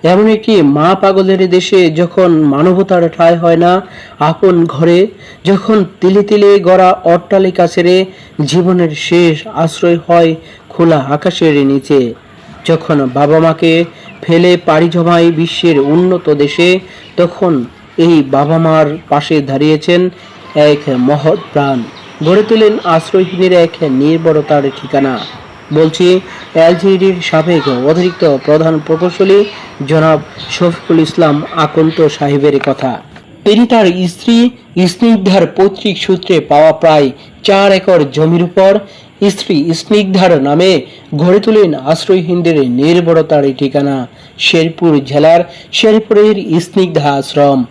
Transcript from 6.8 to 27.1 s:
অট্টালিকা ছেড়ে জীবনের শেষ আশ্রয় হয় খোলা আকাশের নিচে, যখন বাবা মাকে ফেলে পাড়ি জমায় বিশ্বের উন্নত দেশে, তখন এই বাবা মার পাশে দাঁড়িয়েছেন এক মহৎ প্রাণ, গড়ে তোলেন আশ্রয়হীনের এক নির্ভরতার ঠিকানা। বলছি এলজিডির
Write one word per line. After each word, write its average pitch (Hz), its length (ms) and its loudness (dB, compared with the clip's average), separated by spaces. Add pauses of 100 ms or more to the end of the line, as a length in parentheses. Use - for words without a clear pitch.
অট্টালিকা 180 640 0
ছেড়ে 180 380 0 (400)
জীবনের 175 460 0
শেষ 165 560 -2
আশ্রয় 170 600 -2
হয় 170 280 2 (340)
খোলা 165 300 0
আকাশের 147 680 -2
নিচে, 135 480 0 (500)
যখন 156 500 -2
বাবা 147 260 2
মাকে 165 440 0 (380)
ফেলে 175 340 2
পাড়ি 165 320 0
জমায় 170 420 2
বিশ্বের 165 500 0
উন্নত 170 500 0
দেশে, 170 500 0 (360)
তখন 170 480 -2 (320)
এই 165 340 4
বাবা 143 280 0
মার 160 280 2 (220)
পাশে 147 320 -2
দাঁড়িয়েছেন 151 680 0 (440)
এক 151 240 2 (100)
মহৎ 139 500 0 (140)
প্রাণ, 139 300 -2 (420)
গড়ে 185 180 2
তোলেন 220 420 2
আশ্রয়হীনের 180 680 0
এক 170 180 2 (120)
নির্ভরতার 151 800 0
ঠিকানা। 135 560 -4 (560)
বলছি 175 460 2 (340)
এলজিডির 185 680 2